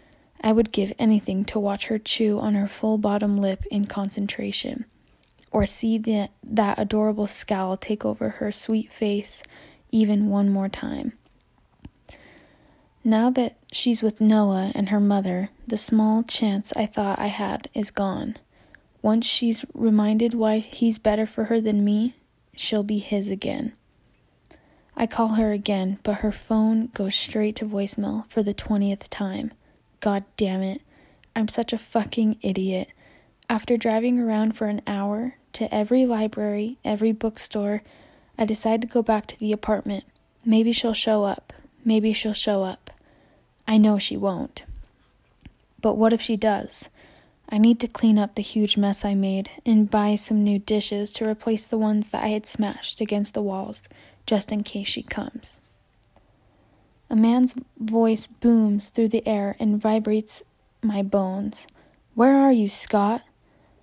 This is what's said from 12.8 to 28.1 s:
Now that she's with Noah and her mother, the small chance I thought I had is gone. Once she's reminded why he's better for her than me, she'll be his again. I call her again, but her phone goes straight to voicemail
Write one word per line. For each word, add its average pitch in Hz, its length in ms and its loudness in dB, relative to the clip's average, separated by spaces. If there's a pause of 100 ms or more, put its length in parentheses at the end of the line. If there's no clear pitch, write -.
Now 226 260 4
that 247 260 -2 (140)
she's 233 320 0
with 214 180 0
Noah 208 540 4
and 202 140 -2
her 208 100 2
mother, 196 520 0 (160)
the 214 100 -4
small 220 480 2
chance 202 520 -2
I 214 100 0
thought 202 340 -4
I 208 80 -2
had 196 440 -6
is 208 200 -6
gone. 196 440 -4 (640)
Once 220 240 2
she's - 480 -2
reminded 220 640 2
why 220 240 2
he's 220 400 0
better 214 260 2
for 220 200 -4
her 226 160 2
than 208 240 2
me, 214 320 0 (400)
she'll 208 260 -2
be 208 160 -2
his 196 320 -4
again. - 420 -4 (1200)
I 226 100 0
call 226 220 0
her 220 240 2
again, 196 500 -2
but 208 140 -2
her 214 160 -2
phone 220 560 0
goes 202 260 -4
straight 214 420 -2
to - 80 -6
voicemail 202 640 -4